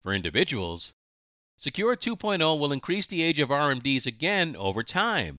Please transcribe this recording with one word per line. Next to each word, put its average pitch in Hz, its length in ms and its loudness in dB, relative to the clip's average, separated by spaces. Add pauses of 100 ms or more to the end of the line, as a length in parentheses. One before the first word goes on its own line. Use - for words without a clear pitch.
For 95 100 -2
individuals, 87 800 -2 (640)
Secure 214 380 -2
two - 200 -4
point 190 280 0
oh 160 100 6
will 147 180 0
increase 175 360 -2
the 170 160 0
age 160 160 2
of 135 100 2
R 143 220 4
M 127 80 0
Ds 135 260 0
again 156 500 0
over 98 280 0
time. 175 560 -2